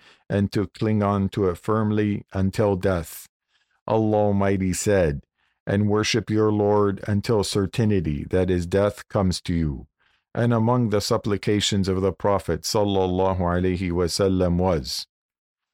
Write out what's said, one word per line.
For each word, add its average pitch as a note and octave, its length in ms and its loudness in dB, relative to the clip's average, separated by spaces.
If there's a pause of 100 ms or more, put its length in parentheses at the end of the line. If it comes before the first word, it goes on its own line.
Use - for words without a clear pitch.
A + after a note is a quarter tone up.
(280)
and G2+ 240 -2
to G2+ 160 -2
cling G#2+ 340 -2
on G2+ 280 0
to G2 180 0
it F2 80 -2
firmly G#2+ 760 -2
until G2 440 0
death." F2+ 500 -4 (640)
Allah A2 280 2
Almighty G2 580 0
said, F2 500 2 (420)
"And G#2 220 0
worship G#2+ 420 0
your G#2+ 220 2
Lord G#2 560 2
until G2+ 340 0
certainty, F#2 840 0
that F#2 260 0
is F2+ 160 0
death, G2 420 0
comes F#2+ 320 0
to F2 140 -4
you." D2 320 -4 (500)
And A#2+ 160 0
among A#2 380 2
the G#2 100 0
supplications G#2 880 -2
of F#2+ 140 0
the F#2+ 120 0
Prophet F#2 500 -2
sallallahu F#2+ 760 0
alaihi F2+ 540 0
wasallam F2+ 680 0
was, F2 480 -2 (680)